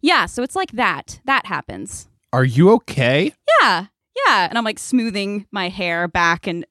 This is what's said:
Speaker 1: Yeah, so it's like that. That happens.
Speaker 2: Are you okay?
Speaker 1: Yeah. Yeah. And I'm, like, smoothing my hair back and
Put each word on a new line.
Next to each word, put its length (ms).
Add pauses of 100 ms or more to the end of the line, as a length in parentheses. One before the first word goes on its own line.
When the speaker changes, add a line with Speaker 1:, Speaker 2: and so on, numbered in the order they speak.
Speaker 1:
Yeah, 240
so 180
it's 120
like 160
that. 540
That 200
happens. 640 (240)
Speaker 2:
Are 120
you 260
okay? 600 (300)
Speaker 1:
Yeah. 240 (420)
Yeah. 220
And 80
I'm, 60
like, 160
smoothing 720
my 180
hair 380
back 400
and 240